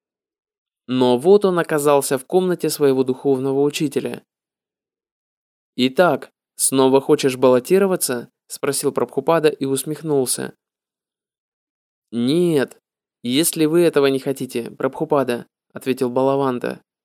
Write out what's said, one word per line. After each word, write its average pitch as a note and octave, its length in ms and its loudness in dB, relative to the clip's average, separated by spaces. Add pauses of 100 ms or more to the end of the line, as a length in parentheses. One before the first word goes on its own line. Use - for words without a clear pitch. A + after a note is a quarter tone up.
(880)
Но B2 320 2
вот G3 260 4
он F3+ 140 0
оказался D3 580 0
в C3 80 -10
комнате F3+ 440 0
своего C3+ 340 2
духовного C3+ 580 0
учителя. C#3+ 600 -4 (1500)
"Итак, C3 560 0 (240)
снова C3+ 440 2
хочешь C3+ 380 0
баллотироваться?" B2+ 920 0 (160)
спросил C#3 440 -4
Прабхупада D3 580 0
и - 160 -4
усмехнулся. C3+ 880 -4 (1600)
"Нет, C#3 680 0 (420)
если D#3 440 0
вы E3 160 2
этого D3+ 260 4
не C3+ 100 2
хотите, B2+ 540 -6
Прабхупада", C3 760 -2 (280)
ответил B2+ 360 -4
Балаванта. C3 720 -2 (240)